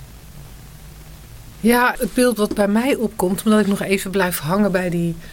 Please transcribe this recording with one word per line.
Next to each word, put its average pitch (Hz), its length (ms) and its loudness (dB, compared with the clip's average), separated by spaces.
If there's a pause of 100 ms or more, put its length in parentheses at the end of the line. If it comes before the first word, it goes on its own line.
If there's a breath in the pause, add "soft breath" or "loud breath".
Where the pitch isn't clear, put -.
(1600)
Ja, 240 380 4
het 233 160 -6
beeld 247 220 4
wat 208 180 0
bij 202 140 2
mij 233 260 2
opkomt, 196 500 -2
omdat 214 160 4
ik 196 60 2
nog 202 160 -2
even 196 280 -2
blijf 180 280 0
hangen 190 340 0
bij 185 180 0
die, 170 240 -2 (180 loud breath)